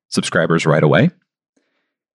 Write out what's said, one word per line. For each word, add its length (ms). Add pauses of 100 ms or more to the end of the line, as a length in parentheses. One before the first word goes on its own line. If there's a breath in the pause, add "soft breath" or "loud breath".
subscribers 560
right 180
away. 260 (1120)